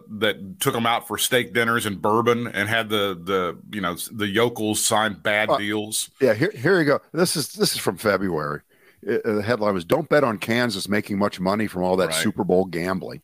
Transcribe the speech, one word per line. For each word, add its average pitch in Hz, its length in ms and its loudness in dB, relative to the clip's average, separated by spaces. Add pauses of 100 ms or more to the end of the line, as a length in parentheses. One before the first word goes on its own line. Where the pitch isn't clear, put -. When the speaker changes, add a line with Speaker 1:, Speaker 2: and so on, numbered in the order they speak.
(200)
Speaker 1:
that 98 400 -4
took 123 160 0
'em 117 100 0
out 117 220 0
for 107 100 -4
steak 123 360 0
dinners 117 320 2
and 98 160 -4
bourbon 117 460 2
and 101 220 -2
had 113 200 0
the, 101 320 0
the, 90 360 -2 (180)
you 104 60 -6
know, 87 140 -2 (160)
the 107 160 -4
yokels 107 560 0
sign 107 300 2
bad 107 360 0
Speaker 2:
Uh, 147 80 2
Speaker 1:
deals. 104 520 -4 (120)
Speaker 2:
yeah, 123 120 6
here, 143 220 0
here 165 240 2
you 156 60 4
go. 139 140 4 (120)
This 170 240 0
is, 147 180 -4
this - 200 0
is - 60 -4
from 98 180 -2
February. 85 640 0 (460)
Uh, 113 160 0
the 104 180 0
headline 107 320 0
was, 92 100 -2
"Don't 139 240 0
bet 151 160 4
on 113 140 0
Kansas 113 500 -2
making 104 300 -2
much 101 220 0
money 98 280 0
from 90 160 -4
all 92 140 2
that 90 120 4
Speaker 1:
Right. 80 60 -2
Speaker 2:
Super 101 280 0
Bowl 92 220 4
gambling." 85 580 -6